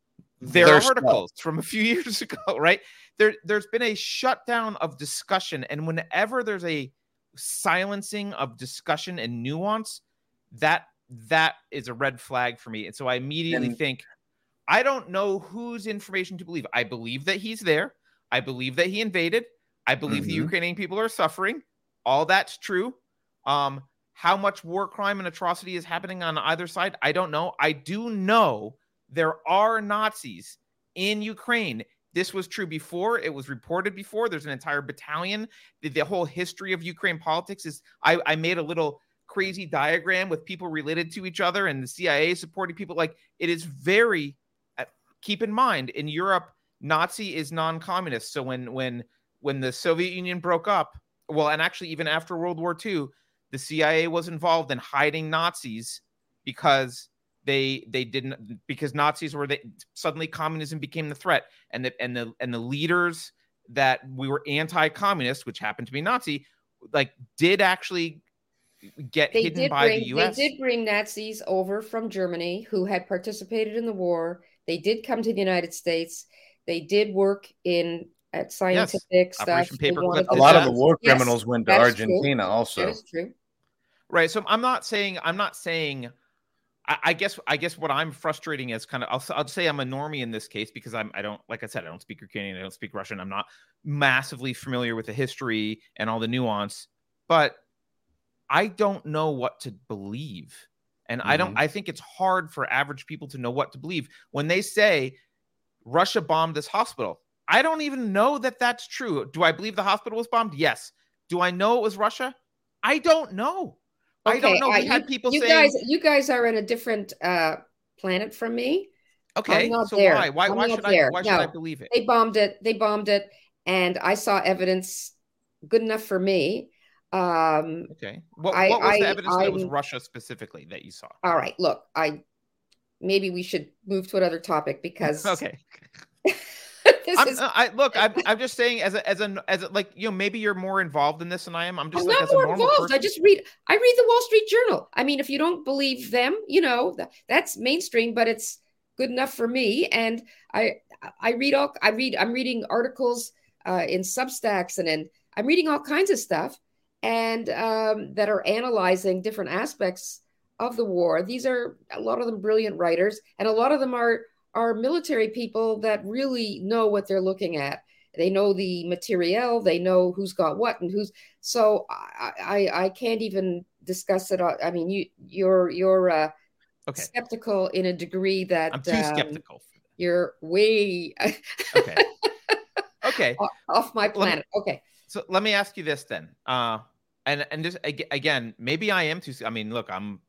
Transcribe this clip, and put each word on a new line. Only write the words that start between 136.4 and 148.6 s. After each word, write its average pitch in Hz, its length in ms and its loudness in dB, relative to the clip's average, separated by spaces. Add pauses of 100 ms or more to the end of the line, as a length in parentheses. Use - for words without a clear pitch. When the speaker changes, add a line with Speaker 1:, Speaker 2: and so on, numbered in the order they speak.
Speaker 1:
I'm, 320 100 8
Speaker 3:
is 262 120 -2
Speaker 1:
uh, 254 140 0
I, 240 140 6
look, 254 280 2
I'm, 208 160 4 (140)
I'm 214 120 4
just 254 180 -4
saying 240 260 2
as 190 100 0
a, 208 160 -2
as 196 140 2
a, 196 260 -6
as 185 140 2
a, 190 60 -6
like, 196 260 -2
you 196 140 -6
know, 202 60 -4
maybe 196 240 -2
you're 208 160 0
more 190 280 -2
involved 151 400 0
in 170 80 -8
this 180 160 -8
than 170 80 -10
I 170 100 -4
am. 180 140 -6
I'm 160 120 -4
just 349 120 -2
Speaker 3:
I'm 349 60 -2
Speaker 1:
like, 466 80 4
Speaker 3:
not 554 80 4
Speaker 1:
as 554 60 2
a 554 40 6
Speaker 3:
more 539 120 6
Speaker 1:
normal 440 200 2
Speaker 3:
involved. 539 260 4
I 277 40 4
Speaker 1:
person. 269 60 2
Speaker 3:
just 370 200 -2
read, 392 200 8 (240)
I - 80 4
read 494 220 6
the 480 100 8
Wall 466 160 6
Street 440 260 4
Journal. 466 440 2
I 254 120 2
mean, 277 140 0
if 269 120 -4
you 285 80 -2
don't 330 260 0
believe 269 460 -2
them, 247 360 2
you 339 140 4
know, 254 380 2
tha-, - 100 -8 (180)
that's - 300 0
mainstream, 233 560 0
but 226 160 2
it's - 300 -4 (400)